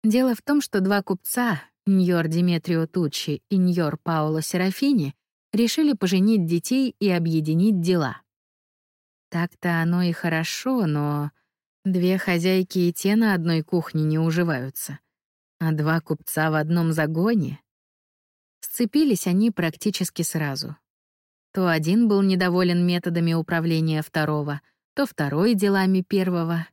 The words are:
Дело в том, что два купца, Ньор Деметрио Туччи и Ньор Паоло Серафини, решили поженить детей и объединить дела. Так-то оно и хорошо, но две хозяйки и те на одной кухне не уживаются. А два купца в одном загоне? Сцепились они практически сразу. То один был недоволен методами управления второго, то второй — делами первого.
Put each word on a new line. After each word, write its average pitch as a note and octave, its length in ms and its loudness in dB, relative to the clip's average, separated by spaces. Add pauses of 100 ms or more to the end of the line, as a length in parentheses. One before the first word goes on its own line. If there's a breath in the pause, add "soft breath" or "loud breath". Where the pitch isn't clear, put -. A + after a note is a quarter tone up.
Дело B3 300 2
в - 80 -6
том, C#4+ 200 0
что G3+ 200 -2
два G3 220 0
купца, G#3 580 -4 (240)
Ньор F3+ 420 2
Деметрио E3 600 0
Туччи D3+ 640 -4
и G3+ 60 2
Ньор E3+ 440 0
Паоло D#3 400 -2
Серафини, F#3+ 720 0 (400)
решили B3+ 400 2
поженить F#3+ 540 2
детей B3 520 -2
и G#3 120 0
объединить E3+ 720 2
дела. E3 420 0 (1040)
Так-то E3+ 520 -2
оно F3 220 0
и E3+ 100 0
хорошо, E3+ 720 -2
но D3 460 -2 (520)
две F#3 340 2
хозяйки F#3 640 0
и F3 140 2
те G3 220 0
на A3 180 2
одной E3 280 0
кухне D#3+ 420 -2
не D#3 140 0
уживаются. D#3+ 840 -2 (600)
А D#3+ 140 0
два D#3 260 0
купца D#3 500 -4
в D#3 60 0
одном E3 380 0
загоне? D#3+ 680 0 (1000)
Сцепились B3 680 0
они G3+ 240 2
практически F3 680 -4
сразу. D3+ 560 -6 (800)
То F#3 100 2
один E3+ 400 2
был G3+ 140 4
недоволен F3+ 640 2
методами E3+ 480 0
управления D#3+ 680 0
второго, D3+ 580 -4 (320)
то C#4 140 -2
второй — D3+ 480 0
делами F#3+ 520 2
первого. E3+ 640 -2